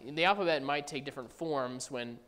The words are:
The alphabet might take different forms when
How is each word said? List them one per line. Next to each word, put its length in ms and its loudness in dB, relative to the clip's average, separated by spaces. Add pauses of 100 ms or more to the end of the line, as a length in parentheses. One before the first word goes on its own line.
The 180 0
alphabet 400 4
might 240 0
take 160 -6
different 280 -10
forms 600 -4
when 260 -6 (100)